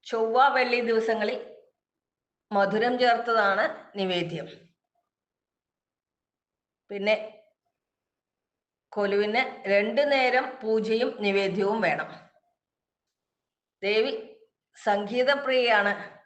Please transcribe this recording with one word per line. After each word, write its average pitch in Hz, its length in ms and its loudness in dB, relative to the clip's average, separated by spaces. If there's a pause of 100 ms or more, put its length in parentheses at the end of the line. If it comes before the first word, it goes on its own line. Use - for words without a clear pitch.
ചൊവ്വ, 233 420 2
വെള്ളി 247 320 0
ദിവസങ്ങളിൽ 226 580 0 (1120)
മധുരം 214 480 0
ചേർത്തതാണ് 233 640 2 (340)
നിവേദ്യം. 175 500 -4 (2500)
പിന്നെ 202 260 0 (1800)
കൊലുവിന് 208 500 0 (240)
രണ്ടു 214 360 2
നേരം 262 600 0
പൂജയും 220 480 0 (100)
നിവേദ്യവും 202 600 0
വേണം. 156 280 -2 (1700)
ദേവി 214 300 0 (720)
സംഗീതപ്രിയയാണ്. 233 1080 2 (340)